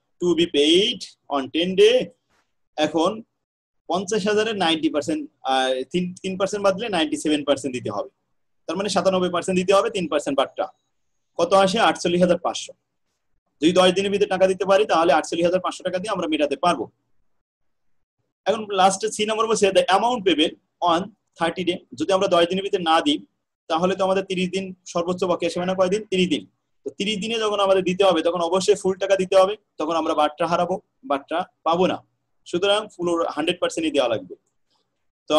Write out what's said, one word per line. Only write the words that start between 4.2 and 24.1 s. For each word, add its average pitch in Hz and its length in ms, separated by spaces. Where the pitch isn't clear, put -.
হাজারের 214 340
নাইনটি 160 320
পার্সেন্ট, 151 260
আহ, 131 200
তিন, 180 120
তিন 190 160
পার্সেন্ট 202 260
বাদ 196 120
দিলে 233 180
নাইনটি 156 280
সেভেন 151 240
পার্সেন্ট 139 300
দিতে 117 180
হবে, 101 140
তার 165 140
মানে 202 160
সাতানব্বই 185 400
পার্সেন্ট 180 260
দিতে 190 160
হবে 214 180
তিন 180 160
পার্সেন্ট 143 280
বাদটা। - 260
কত 202 120
আসে? 190 140
আটচল্লিশ 175 360
হাজার 175 200
পাঁচশো। - 280
যদি 165 180
দশ 185 180
দিনের 196 160
ভিতরে 196 200
টাকা 185 180
দিতে 190 200
পারি, 196 200
তাহলে 170 260
আটচল্লিশ 170 320
হাজার 180 160
পাঁচশো 156 220
টাকা 180 140
দিয়ে 208 140
আমরা 170 160
মেটাতে 147 340
পারবো। 107 200
এখন 220 120
লাস্টে 190 360
সি 214 140
number 220 200
বলছে, 208 160
"The 180 60
amount 233 280
payable 156 280
on 165 100
thirty 170 320
day." 180 100
যদি 156 160
আমরা 196 200
দশ 170 140
দিনের 190 160
ভিতরে 190 260
না 165 140
দিই, 147 140
তাহলে 175 280
তো 190 100
আমাদের 190 220